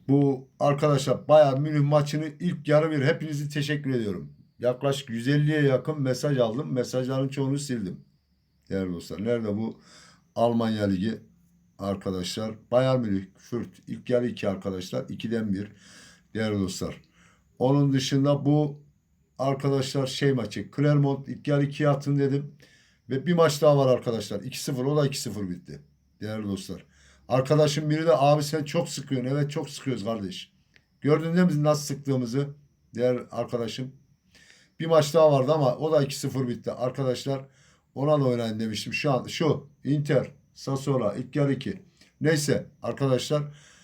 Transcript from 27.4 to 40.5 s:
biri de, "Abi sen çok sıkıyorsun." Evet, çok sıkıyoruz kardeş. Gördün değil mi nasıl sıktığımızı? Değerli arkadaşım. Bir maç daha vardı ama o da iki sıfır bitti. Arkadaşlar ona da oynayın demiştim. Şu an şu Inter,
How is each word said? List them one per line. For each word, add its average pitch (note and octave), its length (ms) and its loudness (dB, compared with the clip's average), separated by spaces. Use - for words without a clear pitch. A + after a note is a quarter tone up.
biri D#3+ 160 0
de, E3 100 6
"Abi D3 260 4
sen D3+ 220 -4
çok E3+ 240 -2
sıkıyorsun." C3 400 -4
Evet, C#3+ 220 -2
çok D#3 200 -6
sıkıyoruz A2+ 340 -6
kardeş. G2+ 480 -6
Gördün D#3 360 2
değil F3+ 100 6
mi D3 160 2
nasıl D3 320 2
sıktığımızı? C3+ 540 -2
Değerli B2 260 2
arkadaşım. A#2 600 -6
Bir D#3+ 60 -4
maç D#3+ 280 4
daha D#3 180 8
vardı C3+ 200 4
ama C#3+ 240 4
o D#3 160 -2
da D3 100 6
iki - 160 -4
sıfır B2+ 300 -2
bitti. A2+ 240 -6
Arkadaşlar B2+ 720 -4
ona D3 260 2
da C3+ 40 2
oynayın A#2 360 0
demiştim. A2 320 -6
Şu C#3+ 200 0
an B2 140 0
şu - 440 -2
Inter, C#3+ 460 0